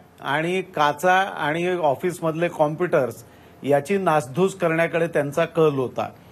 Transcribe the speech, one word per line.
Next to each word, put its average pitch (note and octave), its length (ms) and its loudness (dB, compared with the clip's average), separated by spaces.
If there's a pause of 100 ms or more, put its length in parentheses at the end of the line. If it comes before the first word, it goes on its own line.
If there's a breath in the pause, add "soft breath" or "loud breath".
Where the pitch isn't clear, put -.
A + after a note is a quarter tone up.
(220)
आणि D#3+ 400 -2
काचा F3 580 2
आणि E3+ 480 -2
ऑफिसमधले E3 800 0
कॉम्प्युटर्स D3+ 760 0 (400 loud breath)
याची C#3+ 340 2
नासधूस E3 580 0
करण्याकडे E3 520 0
त्यांचा D#3 380 0
कल D#3 300 2
होता. A2+ 340 -4 (220 loud breath)